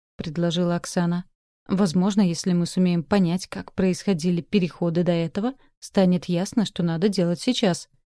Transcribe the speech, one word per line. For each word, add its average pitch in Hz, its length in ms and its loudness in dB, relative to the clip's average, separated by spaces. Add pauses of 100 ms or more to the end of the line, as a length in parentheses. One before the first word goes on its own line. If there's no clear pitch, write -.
(180)
предложила 170 580 -2
Оксана. 175 500 -2 (420)
«Возможно, 185 540 2
если 175 320 0
мы 175 120 2
сумеем 175 380 0
понять, 185 440 0
как - 260 -14
происходили 175 680 0
переходы 170 600 0
до 175 80 2
этого, 175 420 -2 (260)
станет 180 460 2
ясно, 180 400 -2
что - 180 -4
надо 170 260 0
делать 175 300 0
сейчас». 208 500 0 (240)